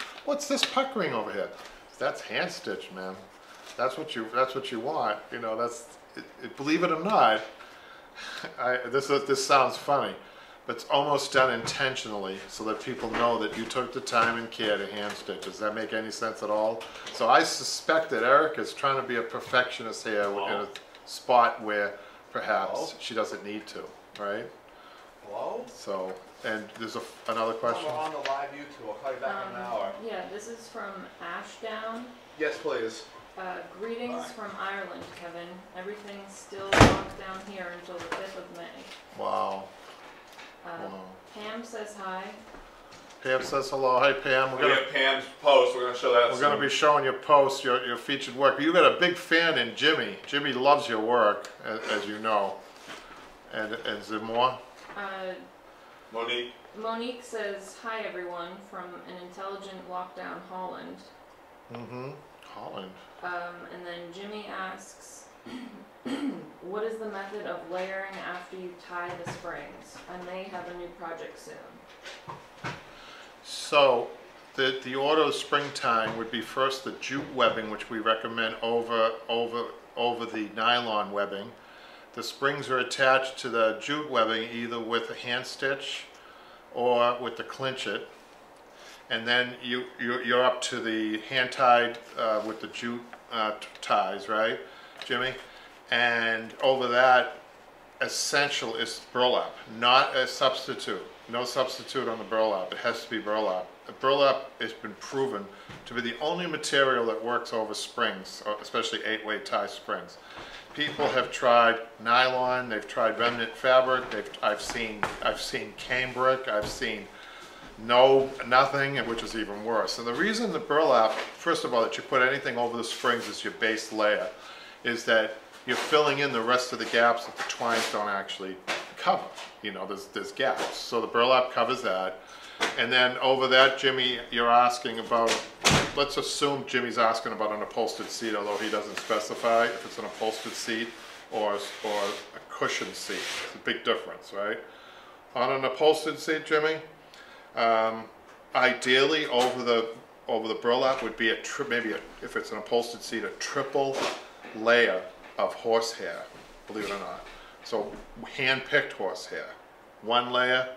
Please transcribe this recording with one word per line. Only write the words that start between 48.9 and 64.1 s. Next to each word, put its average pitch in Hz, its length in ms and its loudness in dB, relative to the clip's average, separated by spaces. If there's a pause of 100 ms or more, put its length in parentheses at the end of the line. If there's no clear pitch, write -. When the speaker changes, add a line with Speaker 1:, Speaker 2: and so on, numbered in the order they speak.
Speaker 1:
big 180 180 4
fan 165 400 4
in 117 180 0
Jimmy. 123 500 2
Jimmy 143 280 -2
loves 143 340 6
your 110 140 0
work, 110 480 4 (160)
as, 113 140 -4 (120)
as 101 160 -2
you 104 120 -6
know. 104 360 0 (960)
And, 107 200 -4
and 110 260 -6
is 101 80 -14
there 107 140 -4
more? 117 360 2 (380)
Speaker 3:
Uh, 190 380 -8 (760)
Speaker 2:
Monique. 120 420 -6 (240)
Speaker 3:
Monique 226 460 -6
says, 196 600 -8
"Hi, 220 180 -6
everyone, 175 480 -8 (220)
from 185 140 -12
an 175 300 -16 (120)
intelligent 190 600 -12
lockdown 180 500 -10 (100)
Holland." 185 480 -10 (760)
Speaker 1:
Mm-hmm. 123 380 -10 (300)
Holland. 143 500 -12 (300)
Speaker 3:
Um, 180 100 -6 (420)
and 180 120 -14
then 175 140 -12 (140)